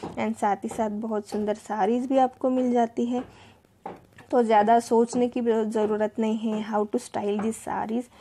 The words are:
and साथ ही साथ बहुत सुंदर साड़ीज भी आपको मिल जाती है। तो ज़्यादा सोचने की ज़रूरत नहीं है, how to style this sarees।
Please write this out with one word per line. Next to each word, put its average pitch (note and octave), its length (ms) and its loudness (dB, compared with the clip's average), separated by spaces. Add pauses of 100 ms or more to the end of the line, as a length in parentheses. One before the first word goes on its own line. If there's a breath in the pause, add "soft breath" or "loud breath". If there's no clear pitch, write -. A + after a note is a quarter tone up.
(200 loud breath)
and A3 180 -2
साथ G#3+ 180 0
ही A3 140 -6
साथ A3 200 -2
बहुत G#3 380 -4
सुंदर G#3 260 -2
साड़ीज G#3+ 520 -2
भी C4+ 120 0
आपको B3+ 320 2
मिल B3+ 220 0
जाती A#3 340 0
है। B3 400 -6 (840 loud breath)
तो B3 120 4
ज़्यादा A3 360 6
सोचने A#3 480 2
की B3 140 -4 (240)
ज़रूरत G#3+ 540 0
नहीं A3 180 0
है, G#3+ 340 -4
how G#3+ 160 0
to - 80 -4
style G#3 440 -4
this A3 160 -2
sarees। A3 480 -6 (180 loud breath)